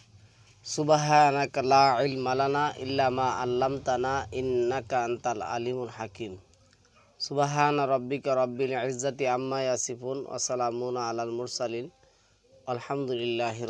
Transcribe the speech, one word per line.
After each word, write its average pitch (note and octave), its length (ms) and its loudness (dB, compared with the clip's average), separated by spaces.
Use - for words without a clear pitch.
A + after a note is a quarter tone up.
সুবহানাকা D3 920 4
লা C3+ 120 10
ইলমা C3 340 -2
লানা C#3+ 240 2
ইল্লা C3+ 220 0
মা C3 120 2
আল্লামতানা B2+ 720 0
ইন্নাকা B2+ 640 0
আনতাল A#2+ 360 -4
আলিমুল A#2+ 420 -4
হাকিম। A2 360 -10
সুবহানা D3 640 2
রব্বিকা C3 360 -2
রব্বিল B2+ 300 -2
ইজ্জাতি C3 360 -4
আম্মা C3 240 -2
ইয়াসিফুন B2+ 580 -2
ওয়া B2+ 100 -10
সালামুন B2 460 -2
আলাল A#2 300 -4
মুরসালিন A#2+ 480 -4
আলহামদুলিল্লাহি A#2+ 960 -2